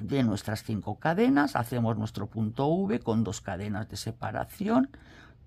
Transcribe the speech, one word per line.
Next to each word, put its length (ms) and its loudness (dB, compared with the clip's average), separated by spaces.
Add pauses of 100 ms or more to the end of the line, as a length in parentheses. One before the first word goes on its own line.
de 220 0
nuestras 400 0
cinco 360 -4
cadenas, 580 2
hacemos 420 0
nuestro 320 -4
punto 380 0
V 320 2
con 220 2
dos 200 -2
cadenas 480 -4
de 80 -10
separación, 880 0 (580)